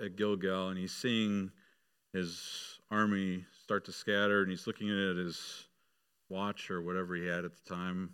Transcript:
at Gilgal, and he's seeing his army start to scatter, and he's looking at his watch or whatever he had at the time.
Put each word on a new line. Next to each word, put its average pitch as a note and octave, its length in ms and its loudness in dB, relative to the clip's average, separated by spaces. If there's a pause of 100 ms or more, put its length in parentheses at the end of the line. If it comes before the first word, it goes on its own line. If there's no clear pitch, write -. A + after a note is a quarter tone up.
at F#2+ 120 -6
Gilgal, F#2+ 540 2
and F#2+ 80 -4
he's F#2 140 -4
seeing G#2+ 580 2 (640)
his - 680 -6 (120)
army G2 540 2 (180)
start G2+ 220 0
to F#2+ 60 -12
scatter, G2+ 500 4
and F#2+ 80 4
he's F#2 180 -4
looking G#2+ 220 -2
at G2 260 2
his - 500 -6 (640)
watch G2 400 -4
or F2+ 120 -2
whatever F2+ 340 0
he F2 100 -2
had F2 200 0
at E2+ 80 -6
the - 200 -20
time. F2+ 400 -2